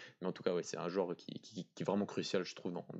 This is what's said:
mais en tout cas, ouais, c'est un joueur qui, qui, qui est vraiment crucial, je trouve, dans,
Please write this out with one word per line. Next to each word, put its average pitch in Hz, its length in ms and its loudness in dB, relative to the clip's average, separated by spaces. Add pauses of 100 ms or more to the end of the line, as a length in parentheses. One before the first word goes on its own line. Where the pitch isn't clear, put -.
(200)
mais 90 80 -2
en 90 60 2
tout - 100 -8
cas, 90 100 6
ouais, 87 80 4
c'est - 140 -4
un 82 140 0
joueur 90 260 2
qui, - 240 -8
qui, - 340 -10
qui - 100 -4
est - 20 -2
vraiment 101 200 4
crucial, 92 380 0
je - 100 -6
trouve, - 200 -6
dans, 87 120 -6 (140)